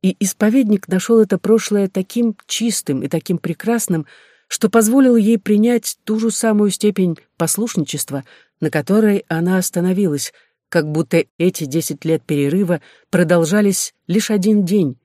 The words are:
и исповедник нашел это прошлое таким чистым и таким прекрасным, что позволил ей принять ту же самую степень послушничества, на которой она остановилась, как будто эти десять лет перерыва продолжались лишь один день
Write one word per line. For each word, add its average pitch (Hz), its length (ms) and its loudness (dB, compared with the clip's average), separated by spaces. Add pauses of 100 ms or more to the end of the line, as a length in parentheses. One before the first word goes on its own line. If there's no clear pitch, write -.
и 185 160 0
исповедник 208 680 0
нашел 220 320 2
это 202 180 2
прошлое 208 480 0
таким 214 480 -2 (100)
чистым 190 580 -4
и 143 40 -6
таким 170 320 -2
прекрасным, 185 680 -4 (420)
что - 220 -2
позволил 240 460 4
ей 220 240 2
принять 220 640 0
ту 220 160 -4
же 226 100 -2
самую 208 420 0
степень 185 460 0 (200)
послушничества, 160 880 -4 (340)
на 160 100 -2
которой 202 600 2
она 175 280 0
остановилась, 180 760 -2 (360)
как 151 220 -2
будто 165 320 0 (140)
эти 175 260 -2
десять 151 400 -6
лет 160 180 -2
перерыва 160 600 -2 (280)
продолжались 180 880 0 (120)
лишь 208 220 0
один 208 360 2
день 165 400 0